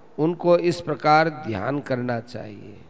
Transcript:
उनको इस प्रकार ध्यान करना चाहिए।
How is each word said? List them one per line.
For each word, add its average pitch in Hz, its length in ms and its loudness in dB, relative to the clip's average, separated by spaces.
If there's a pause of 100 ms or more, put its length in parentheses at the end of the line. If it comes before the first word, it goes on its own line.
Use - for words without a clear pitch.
(180)
उनको 175 400 4
इस 170 220 0
प्रकार 156 480 4
ध्यान 139 520 -4
करना 123 400 -4
चाहिए। 104 680 -14